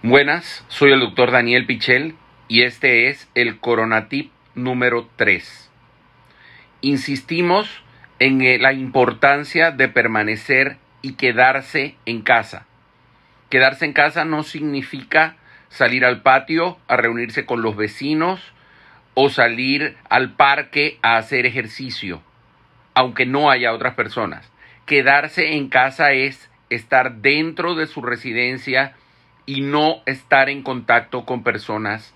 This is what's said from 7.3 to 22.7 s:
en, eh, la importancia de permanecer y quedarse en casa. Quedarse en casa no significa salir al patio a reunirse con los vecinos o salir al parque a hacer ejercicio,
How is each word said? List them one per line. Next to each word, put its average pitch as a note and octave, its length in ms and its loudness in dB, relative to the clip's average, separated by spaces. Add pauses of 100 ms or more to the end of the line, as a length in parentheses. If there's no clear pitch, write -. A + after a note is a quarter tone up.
en, C3 240 2
eh, B2+ 160 4
la C3 160 2
importancia C#3 960 2
de C3 180 0
permanecer A2+ 880 0 (240)
y C3+ 140 -10
quedarse C3 920 0
en A2+ 160 -6
casa. A2+ 460 0 (840)
Quedarse C3 380 2
en C#3+ 80 -6
casa D3+ 320 0
no D3+ 160 -4
significa D3+ 920 -4 (340)
salir B2 340 0
al B2 180 0
patio D#3+ 540 2 (100)
a B2+ 100 0
reunirse A#2 500 -2
con A#2 160 -4
los A2 120 -2
vecinos D#3 680 -4 (720)
o C#3 160 4
salir C3 680 0 (140)
al B2+ 240 0
parque D3 680 0
a A2+ 160 2
hacer B2 300 -2
ejercicio, A2+ 720 -8 (720)